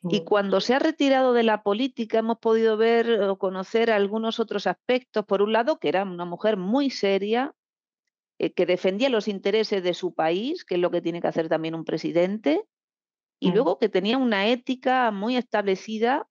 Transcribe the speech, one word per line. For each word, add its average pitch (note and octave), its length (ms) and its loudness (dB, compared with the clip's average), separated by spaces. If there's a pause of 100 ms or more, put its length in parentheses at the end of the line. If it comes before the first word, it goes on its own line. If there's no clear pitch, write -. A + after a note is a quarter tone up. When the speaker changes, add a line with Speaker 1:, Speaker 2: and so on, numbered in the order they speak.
Speaker 1:
y G3 120 0
Speaker 2:
Mm. - 40 -12
Speaker 1:
cuando G3 360 2
se A#3+ 140 0
ha C#4 60 2
retirado C4+ 540 2
de A#3+ 100 4
la G#3+ 180 2
política A3+ 560 -2
hemos A3+ 200 -2
podido A3+ 380 2
ver A3+ 460 2
o G3 160 0
conocer G3 540 -2
algunos G#3+ 480 0
otros G#3 260 -4
aspectos. G#3+ 580 -2
Por G3 160 0
un G#3 120 2
lado, A#3+ 260 0
que - 100 -2
era F3+ 140 0
una F3+ 220 -6
mujer F#3+ 320 -2
muy A#3+ 340 0
seria, G#3 640 -2 (880)
eh, E3 120 -2
que F3+ 140 0
defendía F#3+ 420 0
los G#3+ 200 0
intereses G3+ 540 0
de F3 120 0
su F3 180 -6
país, G3 520 -2
que - 100 -6
es F3 60 2
lo F3 100 2
que F3 100 -2
tiene E3+ 220 -6
que E3 60 0
hacer D#3+ 200 -2
también D#3+ 280 -2
un D#3+ 80 -8
presidente, F#3+ 800 -2 (760)
y F3+ 100 2
Speaker 2:
Mm. F3+ 40 -2
Speaker 1:
luego A3 240 2
que G#3+ 100 0
tenía G3+ 300 0
una G#3+ 300 0
ética B3+ 640 0
muy G#3+ 240 -4
establecida A3 960 -2